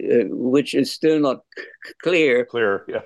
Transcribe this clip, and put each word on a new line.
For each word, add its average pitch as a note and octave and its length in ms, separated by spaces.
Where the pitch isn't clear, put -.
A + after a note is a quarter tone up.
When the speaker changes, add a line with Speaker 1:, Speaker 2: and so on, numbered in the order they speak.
Speaker 1:
uh, A#2 280
which - 440
is C#3 180
still D#3 280
not C3+ 220
c-, - 60
c-, - 160
clear D3 440
Speaker 2:
Clear, G#2 420
yeah. A2 180